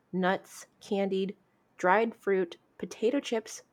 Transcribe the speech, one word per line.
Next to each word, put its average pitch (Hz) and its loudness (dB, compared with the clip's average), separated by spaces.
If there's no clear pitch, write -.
nuts, 185 -2
candied, 196 -2
dried 220 4
fruit, 190 0
potato 226 -2
chips, - -6